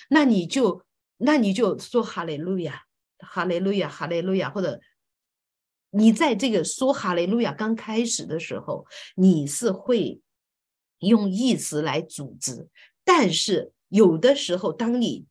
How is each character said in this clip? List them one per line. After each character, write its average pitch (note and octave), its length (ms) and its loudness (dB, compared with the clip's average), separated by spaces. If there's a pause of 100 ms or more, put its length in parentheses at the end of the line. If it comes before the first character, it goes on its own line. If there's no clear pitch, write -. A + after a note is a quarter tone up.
(100)
那 D4 160 6
你 F#3+ 200 2
就， - 380 0 (320)
那 D4 220 2
你 G3+ 160 2
就 F#3+ 240 0
说 - 260 -2
：“哈 E3+ 200 -8
利 D#3+ 120 -8
路 F3+ 220 -4
亚， D3+ 240 -8 (380)
哈 E3+ 260 -6
利 F3 140 0
路 G3 120 0
亚， F3+ 160 -2
哈 - 180 -10
利 E3+ 140 -2
路 F#3 140 -2
亚。” D#3 180 -2
或 G3+ 80 -6
者 D#3 180 -4 (1160)
你 A3 180 6
在 C4+ 220 2
这 A#3 160 0
个 F#3+ 120 0
说 C4 300 -2
哈 G3 220 -2
利 E3+ 100 0
路 G#3+ 160 0
亚 F#3+ 140 -2
刚 G#3+ 200 -2
开 A3 300 -4
始 - 220 -6
的 D#3 120 -6
时 B2+ 220 -8
候， - 260 -10 (300)
你 F3+ 300 6
是 G3 260 -2
会 F#3+ 480 -2 (800)
用 G#3 320 2
意 A#3 260 0
识 - 240 -6
来 D#3 220 -2
组 C#3 360 -14
织， - 300 -10 (360)
但 D#4 260 6
是 D#3+ 420 -2 (160)
有 F#3 280 6
的 A#3+ 180 6
时 F3+ 220 -4
候， F#3 160 -4
当 A#3+ 260 -2
你 F#3+ 320 -4